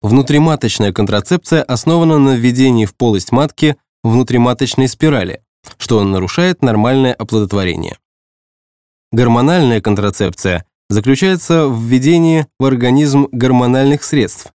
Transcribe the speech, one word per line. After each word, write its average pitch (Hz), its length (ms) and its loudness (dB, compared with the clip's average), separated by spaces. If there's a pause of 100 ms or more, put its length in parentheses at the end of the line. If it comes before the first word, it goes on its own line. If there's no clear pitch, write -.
Внутриматочная 135 920 0
контрацепция 139 680 -2
основана 160 580 0
на 135 160 4
введении 123 500 2
в - 100 -10
полость 107 380 -2
матки 147 420 0 (260)
внутриматочной 123 840 0
спирали, 120 540 -2 (360)
что 110 260 0
нарушает 98 580 -2
нормальное 123 520 0
оплодотворение. 95 840 -4 (1120)
Гормональная 120 680 2
контрацепция 98 840 -2 (240)
заключается 156 760 0
в 113 140 -4
введении 156 680 2 (120)
в 131 60 0
организм 135 680 2
гормональных 127 720 2
средств - 560 -4